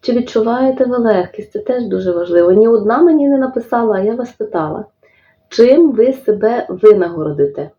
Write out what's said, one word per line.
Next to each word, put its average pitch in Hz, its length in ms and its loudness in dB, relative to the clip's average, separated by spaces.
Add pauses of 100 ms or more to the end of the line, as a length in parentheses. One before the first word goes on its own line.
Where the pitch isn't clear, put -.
чи 240 120 -2
відчуваєте 247 720 0
ви 247 120 -4
легкість, 208 540 -2
це 208 80 -10
теж 247 260 -4
дуже 190 260 -4
важливо. 175 400 2
Ні 214 160 6
одна 226 340 2
мені 311 260 4
не 277 100 2
написала, 233 580 -2
а 190 40 -2
я 214 160 -2
вас 240 160 -8
питала, 156 540 -8 (640)
чим 269 420 4
ви 233 220 0
себе 220 560 -2
винагородите 156 1080 0